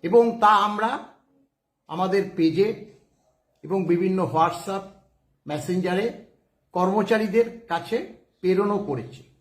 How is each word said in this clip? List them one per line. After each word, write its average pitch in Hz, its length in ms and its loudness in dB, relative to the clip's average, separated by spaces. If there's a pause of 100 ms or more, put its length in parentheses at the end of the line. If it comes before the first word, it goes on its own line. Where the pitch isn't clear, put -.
এবং 226 360 4
তা 208 80 6
আমরা 208 560 2 (840)
আমাদের 185 480 -2
পেজে 185 500 0 (800)
এবং 180 220 -4
বিভিন্ন 185 380 0
WhatsApp 170 560 -2 (680)
মেসেঞ্জারে 180 760 -4 (480)
কর্মচারীদের 214 920 0
কাছে 226 460 -6 (260)
প্রেরণও 196 380 0
করেছি। - 460 -8 (180)